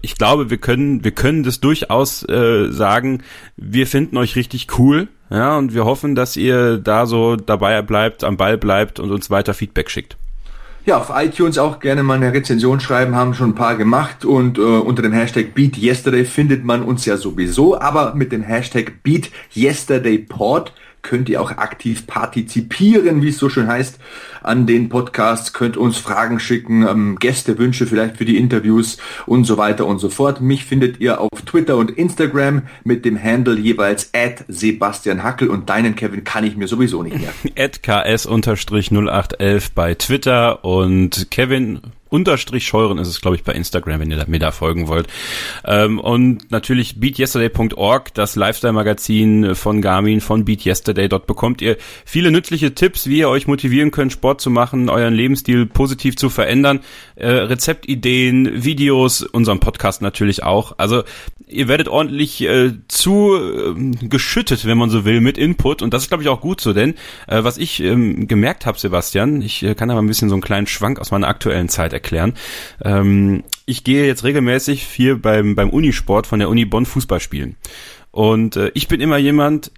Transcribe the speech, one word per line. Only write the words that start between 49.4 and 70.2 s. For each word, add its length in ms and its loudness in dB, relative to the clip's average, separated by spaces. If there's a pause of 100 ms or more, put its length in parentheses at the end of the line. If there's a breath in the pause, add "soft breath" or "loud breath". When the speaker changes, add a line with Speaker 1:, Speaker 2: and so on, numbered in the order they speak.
Speaker 1:
von 280 0
Garmin, 400 2
von 240 0
Beat 180 -2
Yesterday. 420 0
Dort 200 -2
bekommt 340 -2
ihr 160 0 (300 loud breath)
viele 240 2
nützliche 440 0
Tipps, 340 0
wie 100 2
ihr 100 4
euch 180 0
motivieren 440 2
könnt, 200 0
Sport 300 -2
zu 80 -4
machen, 400 2
euren 240 2
Lebensstil 540 2
positiv 500 0
zu 140 0
verändern, 500 2 (360 loud breath)
äh, 120 -4
Rezeptideen, 1400 0
Videos, 560 2
unseren 400 0
Podcast 400 0
natürlich 420 -2
auch. 360 0
Also 240 0 (440 loud breath)
ihr 220 -4
werdet 200 0
ordentlich, 520 -2
äh, 320 2 (160)
zu, 480 2
ähm, 720 -4
geschüttet, 560 -2
wenn 140 2
man 100 2
so 160 0
will, 160 4
mit 160 2
Input. 460 0
Und 100 -2
das 120 -2
ist, 40 -8
glaub 140 -4
ich, 60 -2
auch 120 0
gut 220 -6
so, 100 2
denn, 220 2 (320 loud breath)
äh, 180 0
was 140 -2
ich, 240 -6
ähm, 460 0
gemerkt 360 0
hab, 140 -4
Sebastian, 640 -2
ich, 200 -6
äh, 120 0
kann 160 -2
aber 100 0
ein 60 2
bisschen 240 0